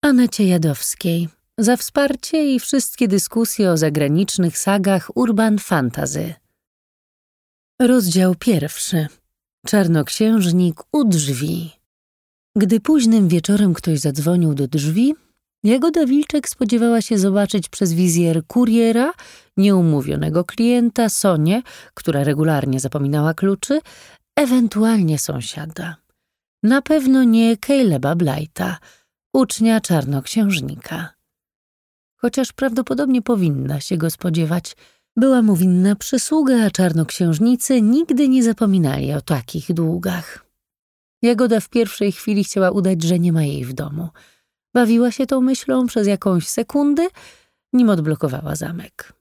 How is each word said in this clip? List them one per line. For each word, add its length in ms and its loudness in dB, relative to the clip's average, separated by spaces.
Anecie 440 2
Jadowskiej 800 -2
za 200 2
wsparcie 760 -2
i 40 0
wszystkie 480 -2
dyskusje 640 0
o 60 2
zagranicznych 800 0
sagach 600 -2
Urban 420 2
Fantasy. 760 -4
Rozdział 540 4
pierwszy. 720 -2
Czarnoksiężnik 1200 2
u 120 0
drzwi. 680 -2
Gdy 240 2
późnym 480 4
wieczorem 460 2
ktoś 260 -2
zadzwonił 540 0
do 140 -2
drzwi, 480 0
Jagoda 420 2
Wilczek 440 -2
spodziewała 520 0
się 160 -2
zobaczyć 520 0
przez 240 -2
wizjer 540 0
kuriera, 680 2
nieumówionego 840 2
klienta, 680 0
Sonię, 520 0
która 300 -2
regularnie 560 0
zapominała 540 -2
kluczy, 460 -2
ewentualnie 840 0
sąsiada. 760 -10
Na 180 4
pewno 420 2
nie 340 4
Caleba 580 0
Blighta, 640 -4
ucznia 480 0
czarnoksiężnika. 1300 -4
Chociaż 380 -4
prawdopodobnie 680 -2
powinna 580 -2
się 180 -6
go 120 -2
spodziewać. 680 -4
Była 240 4
mu 140 4
winna 400 2
przysługę, 680 0
a 60 0
czarnoksiężnicy 1120 0
nigdy 480 2
nie 140 4
zapominali 720 0
o 80 -4
takich 520 -6
długach. 720 -6
Jagoda 380 2
w 100 -10
pierwszej 420 -2
chwili 320 -2
chciała 280 0
udać, 320 0
że 160 0
nie 140 2
ma 100 2
jej 220 -4
w 80 -10
domu. 360 -10
Bawiła 380 2
się 140 -4
tą 160 0
myślą 440 0
przez 220 -2
jakąś 400 0
sekundę, 600 0
nim 160 4
odblokowała 640 -2
zamek. 640 -14